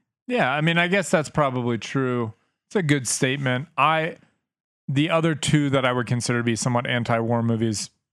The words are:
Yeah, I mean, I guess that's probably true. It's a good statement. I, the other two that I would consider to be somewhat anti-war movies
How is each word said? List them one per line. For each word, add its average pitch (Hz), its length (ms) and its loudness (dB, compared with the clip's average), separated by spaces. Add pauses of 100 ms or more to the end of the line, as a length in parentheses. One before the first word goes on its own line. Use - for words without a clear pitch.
(280)
Yeah, 208 240 0
I 151 80 -2
mean, 165 180 2
I 175 80 2
guess 180 240 0
that's 160 180 2
probably 123 500 0
true. 123 540 -2 (360)
It's - 80 -4
a 202 60 2
good 143 260 0
statement. 135 580 -2 (100)
I, 156 420 2 (680)
the 147 240 0
other 165 240 2
two 147 360 2
that 131 140 2
I 127 80 2
would 123 140 -2
consider 120 320 -2
to 120 60 0
be 117 120 0
somewhat 120 300 0
anti-war 117 560 0
movies 113 480 -2 (220)